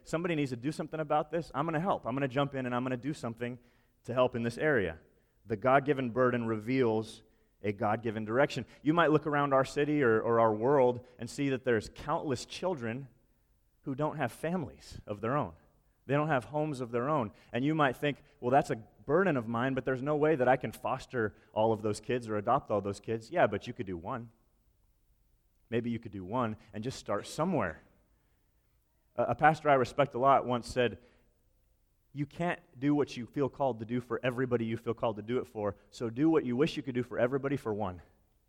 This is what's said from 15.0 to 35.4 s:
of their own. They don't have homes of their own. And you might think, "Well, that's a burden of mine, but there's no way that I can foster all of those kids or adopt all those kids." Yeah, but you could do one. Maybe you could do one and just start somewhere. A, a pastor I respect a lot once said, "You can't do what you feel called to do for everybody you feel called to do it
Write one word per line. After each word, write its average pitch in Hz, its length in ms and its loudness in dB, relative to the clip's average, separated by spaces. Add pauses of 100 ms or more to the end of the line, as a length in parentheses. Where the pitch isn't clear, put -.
of 104 140 -8
their 113 160 0
own. 107 160 -2 (540)
They 127 80 0
don't 151 140 2
have 147 180 0
homes 151 340 -4
of 120 100 -8
their 120 180 -2
own. 135 220 0 (220)
And 120 120 -2
you 151 100 2
might 143 220 2
think, 143 260 -2 (180)
"Well, 120 100 -2
that's 139 200 4
a 135 60 -2 (300)
burden 165 300 2
of 113 120 -2
mine, 120 260 0
but 131 100 -2
there's 131 180 -2
no 151 140 0
way 151 200 4
that 127 100 2
I 131 100 6
can 135 140 -6
foster 117 640 -4 (180)
all 110 200 4
of 104 100 -2
those 104 160 0
kids 123 300 -4
or 107 80 -2
adopt 104 340 0
all 104 100 2
those 101 200 -4
kids." 113 300 -6
Yeah, 165 160 4
but 104 200 -2
you 120 60 -8
could 110 140 -8
do 92 100 -6
one. 117 340 -10 (1400)
Maybe 117 220 -2
you 113 80 -4
could 110 140 -14
do 95 120 -10
one 110 320 -4 (160)
and 107 120 -10
just 135 140 -8
start 101 280 -4
somewhere. 147 560 -2 (1300)
A, 120 80 0
a 120 100 -2
pastor 151 360 4
I 139 40 8
respect 139 400 2
a 120 40 -4
lot 131 280 4
once 120 220 -2
said, 120 300 0 (1120)
"You 143 140 -4
can't 170 340 -4 (180)
do 143 160 2
what 143 220 0
you 120 100 -8
feel 139 220 -2
called 123 320 -2
to 117 40 -8
do 120 160 -2
for - 220 -4
everybody 123 420 0
you 113 120 -4
feel 117 180 -4
called 117 220 -2
to 104 60 -10
do 117 160 -2
it - 80 -4